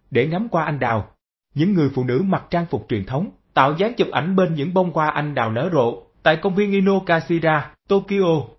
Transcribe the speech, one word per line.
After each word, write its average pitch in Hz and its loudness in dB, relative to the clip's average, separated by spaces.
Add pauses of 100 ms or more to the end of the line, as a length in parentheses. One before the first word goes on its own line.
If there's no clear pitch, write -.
(100)
để 131 2
ngắm 185 -4
hoa 160 0
anh 147 -4
đào. 117 -2 (460)
Những 180 2
người 147 4
phụ 127 0
nữ 123 0
mặc 180 0
trang 170 0
phục 110 -6
truyền 101 -2
thống, 143 -4 (240)
tạo 143 4
dáng 220 0
chụp 180 0
ảnh 160 0
bên 175 2
những 156 -4
bông 180 2
hoa 156 0
anh 147 -4
đào 117 0
nở 135 -2
rộ, 123 0 (200)
tại 156 4
công 185 -2
viên 202 0
Inokashira, 170 0 (180)
Tokyo. 196 2 (180)